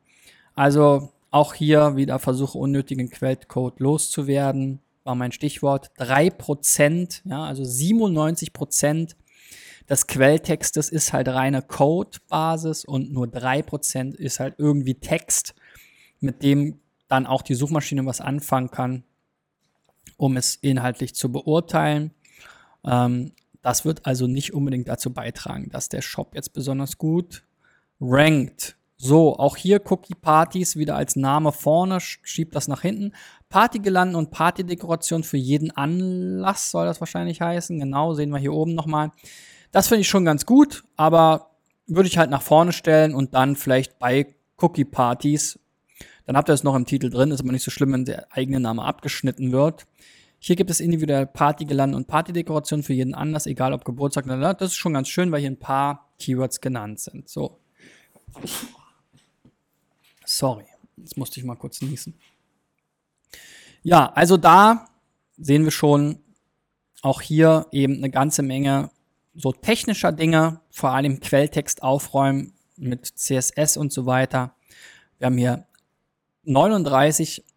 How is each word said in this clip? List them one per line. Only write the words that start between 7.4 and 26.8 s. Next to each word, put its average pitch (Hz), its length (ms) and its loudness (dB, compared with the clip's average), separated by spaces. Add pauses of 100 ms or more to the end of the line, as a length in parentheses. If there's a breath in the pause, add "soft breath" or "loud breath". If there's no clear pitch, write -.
also 139 180 -8
siebenundneunzig 160 920 0
Prozent 160 600 -2 (720 loud breath)
des - 180 -2
Quelltextes 151 800 2
ist - 240 -2
halt 131 160 -2
reine 131 320 0
Codebasis 160 1300 -2
und 139 260 -4
nur 127 160 -4
drei 127 320 -2
Prozent 135 560 -6
ist - 240 -8
halt 131 160 -6
irgendwie 143 380 2
Text, - 600 -4 (640 soft breath)
mit 139 220 -4
dem 143 380 2 (260)
dann 131 200 0
auch 131 160 -2
die 139 120 -4
Suchmaschine 143 520 -2
was 127 160 -6
anfangen 139 480 -4
kann, 127 340 -6 (1120)
um 135 220 0
es - 180 -2
inhaltlich 127 580 -2
zu 131 160 -4
beurteilen. 151 840 -2 (720 soft breath)
Ähm, 123 480 0 (280)
das - 240 -2
wird 156 220 -4
also 127 200 0
nicht 135 280 -4
unbedingt 135 340 -4
dazu 123 240 -6
beitragen, - 560 -10
dass - 220 -10
der - 100 -6
Shop - 340 -10
jetzt - 200 -12
besonders 135 420 -6